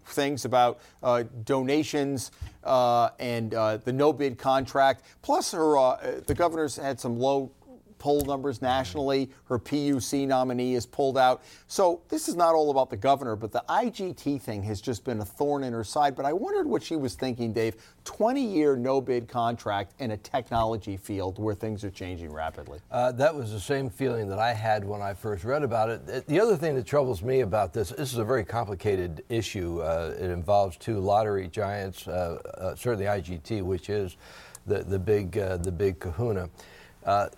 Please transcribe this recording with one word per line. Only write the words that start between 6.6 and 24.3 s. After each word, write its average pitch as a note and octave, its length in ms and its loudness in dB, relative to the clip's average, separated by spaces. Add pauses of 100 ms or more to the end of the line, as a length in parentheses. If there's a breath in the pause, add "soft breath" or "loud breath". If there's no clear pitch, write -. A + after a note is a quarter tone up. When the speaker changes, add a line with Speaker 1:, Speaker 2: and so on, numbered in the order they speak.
Speaker 1:
had C#3 240 -4
some A#2+ 220 -4
low C3+ 320 0 (460)
poll C#3+ 260 2
numbers C3+ 380 -4
nationally. C3+ 680 0 (140)
Her B2+ 140 0
P - 280 -2
U C#3 140 2
C C#3 260 -2
nominee B2+ 480 0
is A#2 120 0
pulled C3+ 320 0
out. B2+ 240 4 (240 loud breath)
So F3+ 420 2
this D#4 200 -4
is C4+ 80 -4
not E3+ 180 6
all D#3 160 4
about C3+ 200 2
the A#2+ 60 -8
governor, C3 400 2
but G#2+ 160 -8
the A#2+ 160 -2
I G#3+ 220 0
G F#3 220 -6
T C#3+ 260 -4
thing G#2 260 -6
has G#2 160 -4
just A#2+ 240 -4
been A2+ 160 -4
a G#2+ 40 -6
thorn C#3+ 400 -2
in B2 80 -4
her A2+ 120 -4
side. C#3+ 320 0
But C#3 80 -4
I C#3 80 0
wondered F4 340 0
what B3 160 0
she - 140 -4
was C3+ 180 -4
thinking, A#2+ 380 -2
Dave. A2+ 240 0 (280 loud breath)
Twenty-year G#3 720 2
no-bid B2 520 0
contract A2+ 680 -2
in A#2+ 140 -4
a G#2 40 -4
technology A2+ 800 -2
field F#2+ 420 -4
where G#2+ 160 -2
things G#2 300 -6
are G2 60 -6
changing F2 420 -10
rapidly. D2+ 460 -8 (120)
Speaker 2:
Uh, B2 220 2
that C#3 220 2
was A#2 180 -6
the G#2+ 80 -6
same C#3 300 -2
feeling A#2+ 380 -2
that G2 100 -4